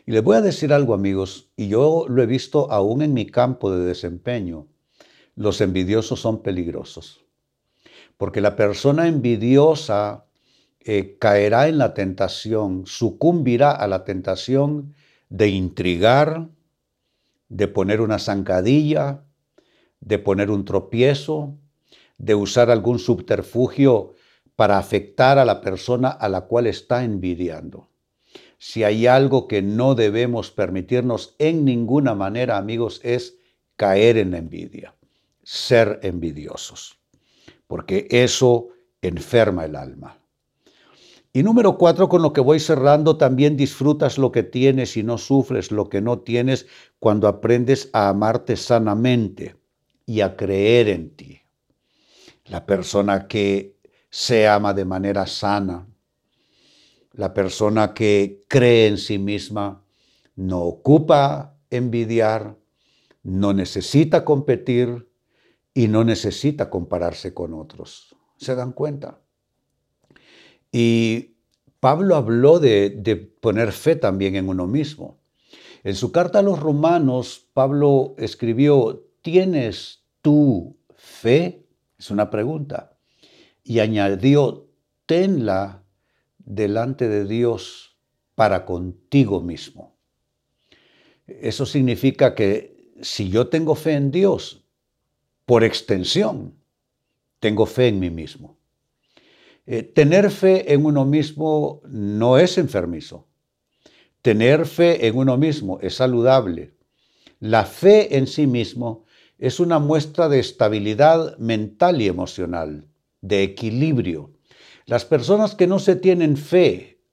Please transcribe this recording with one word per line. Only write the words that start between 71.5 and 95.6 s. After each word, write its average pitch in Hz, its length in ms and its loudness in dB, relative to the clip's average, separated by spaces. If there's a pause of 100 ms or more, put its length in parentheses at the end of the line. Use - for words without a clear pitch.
Pablo 165 340 2
habló 131 460 4
de, 101 300 4
de 104 260 -4
poner 107 560 -2
fe - 240 0
también 98 400 -2
en 95 140 -4
uno 90 160 -4
mismo. 139 520 -6 (640)
En 98 140 -6
su 107 160 -6
carta 175 280 2
a - 20 6
los 190 180 0
romanos, 147 920 0
Pablo 139 640 2
escribió, 117 880 0 (160)
"¿Tienes 165 800 -2 (180)
tú 143 540 2 (200)
fe?". 160 720 -2 (320)
Es - 120 -16
una 104 200 -2
pregunta. 139 640 -8 (680)
Y 113 160 0
añadió, 110 880 0 (380)
"Tenla 107 760 -2 (560)
delante 110 680 -4
de 104 160 -2
Dios 113 720 -4 (380)
para 98 300 0
contigo 92 760 -2
mismo". - 560 -14 (1300)
Eso 117 400 -8
significa 131 680 0
que - 580 -4 (100)
si - 260 -8
yo 113 200 0
tengo 160 260 -2
fe 160 200 -4
en 139 160 -2
Dios, 180 540 -2 (800)
por 113 200 4